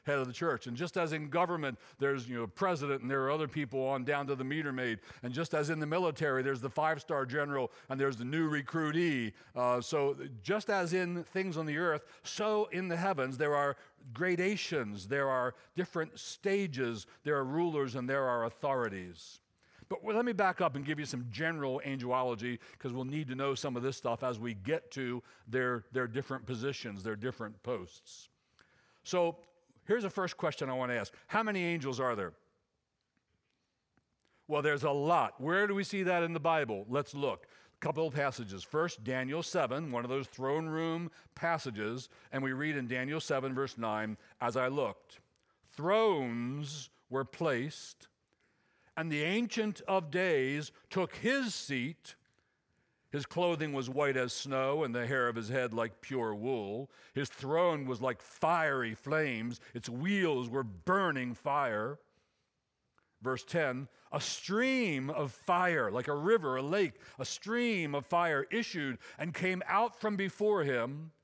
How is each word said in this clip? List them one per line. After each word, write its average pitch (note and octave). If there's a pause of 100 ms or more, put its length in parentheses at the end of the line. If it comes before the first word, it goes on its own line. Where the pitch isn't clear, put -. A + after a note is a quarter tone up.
head C#3+
of C3
the B2
church. E3
And A#2+
just E3+
as E3
in D3+
government, D#3+ (220)
there's, C3+
you B2
know, A#2
president, C#3+
and A#2+
there C3+
are C3+
other D#3
people C3
on C3+
down C#3+
to C#3
the C3
meter C#3+
maid. B2 (240)
And B2
just D#3
as D3
in D#3+
the D3+
military, D3+
there's C3
the C3
five-star D3+
general, C#3 (180)
and C3+
there's C#3
the A#2+
new D#3
recruitee. D3+ (220)
Uh, B2
so C#3 (260)
just G3+
as F3+
in F3
things F#3+
on D#3+
the D3
earth, D#3+ (180)
so G#3+
in F#3
the E3+
heavens, C#3+
there D3
are C#3+ (360)
gradations, D#3+
there C#3
are B2+ (180)
different E3+
stages, C3+ (160)
there D3
are C#3
rulers, C#3+
and B2
there C3+
are A#2+
authorities. A2 (500)
But -
w-, G#3
let A#3
me B3
back F#3+
up D#3
and C#3
give D3
you D3
some B2
general C#3+
angelology, B2 (180)
'cause B2
we'll B2+
need D3
to B2+
know C3+
some C3
of A#2+
this C3
stuff A#2
as B2
we A#2
get G#2+
to B2 (240)
their, B2
their B2+
different C3
positions, A#2+
their A2
different G#2+
posts. - (760)
So E3+ (480)
here's A3+
the G3
first F3+
question D3
I C3
want B2+
to A#2+
ask. G#2 (140)
How G#3+
many G#3
angels C#3+
are B2+
there? F#2 (2250)
Well, D3
there's C#3+
a D3
lot. C#3+
Where F3
do G3+
we G3
see G3
that F3
in E3+
the E3
Bible? C#3+
Let's C#3+
look. C#3 (280)
A -
couple D#3+
of C3+
passages. A#2+
First, D#3+
Daniel B2+
seven, D3
one A#2+
of B2
those C3
throne C#3+
room E3 (240)
passages, B2 (220)
and C3+
we C3+
read D3
in C3
Daniel B2+
seven, C3+
verse B2+
nine, A2 (220)
"As A#2+
I B2+
looked, C3+ (540)
thrones C#3+ (200)
were C3
placed, - (880)
and D#3+
the D3
Ancient G#3+
of F#3+
Days D3 (180)
took -
his B3
seat. - (960)
His C#3+
clothing E3
was C3
white C#3
as B2
snow, C#3
and A#2+
the A#2+
hair B2+
of A#2
his A2+
head B2
like A2+
pure A#2
wool. A2 (240)
His C#3
throne D3+
was B2+
like B2+
fiery D3+
flames. B2 (140)
Its A#2+
wheels D3
were C3+
burning C3
fire." C3+ (1200)
Verse B2+
ten, C#3 (220)
"A C#3+
stream G#3+
of D3+
fire, F3
like A#2+
a D3
river, D3+
a C3
lake, D#3+ (180)
a C3
stream G#3
of C#3+
fire E3
issued D#3 (180)
and D#3+
came F#3
out A3+
from G#3+
before G3
him." C#3+ (120)